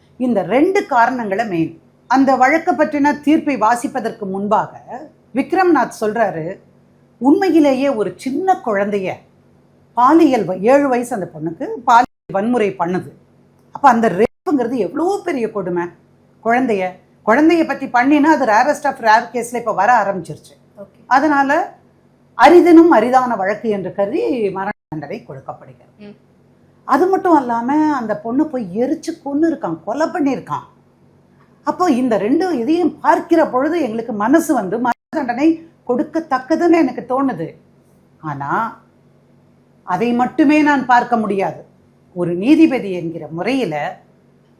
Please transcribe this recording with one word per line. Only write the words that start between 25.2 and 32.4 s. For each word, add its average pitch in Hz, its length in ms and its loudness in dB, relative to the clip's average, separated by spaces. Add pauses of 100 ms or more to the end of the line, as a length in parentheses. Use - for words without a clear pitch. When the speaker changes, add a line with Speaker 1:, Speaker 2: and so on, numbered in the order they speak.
Speaker 1:
கொடுக்கப்படுகிறது. 135 720 -18
Speaker 2:
ம். 202 180 -20 (680)
Speaker 1:
அது 285 220 2
மட்டும் 370 340 2
இல்லாம 262 540 -2
அந்த 214 260 -6
பொண்ணு 254 260 -2
போய் 220 320 -8
எரிச்சு 294 340 -4 (120)
கொன்னு 285 260 -2
இருக்கான், 175 340 -6
கொலை 277 220 -4
பண்ணியிருக்கான். 269 600 -4 (960)
அப்போ 339 260 0
இந்த 240 280 0
ரெண்டு 302 400 0